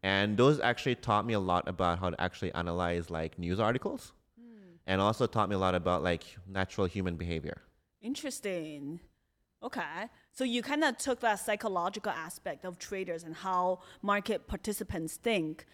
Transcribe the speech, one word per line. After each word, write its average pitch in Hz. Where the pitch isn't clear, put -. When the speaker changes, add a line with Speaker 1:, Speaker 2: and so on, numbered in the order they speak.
Speaker 1:
And 98
those 135
actually 120
taught 104
me 117
a 104
lot 90
about 90
how 92
to 85
actually 90
analyze, 87
like, 82
news 87
articles, 127
Speaker 2:
Hmm. 214
Speaker 1:
and 95
also 110
taught 104
me 101
a 92
lot 92
about, 90
like, 85
natural 95
human 90
behavior. 80
Speaker 2:
Interesting. 165
Okay. 170
So -
you 240
kinda 285
took 247
that 220
psychological 202
aspect 165
of 180
traders 175
and 165
how 185
market 202
participants 190
think 165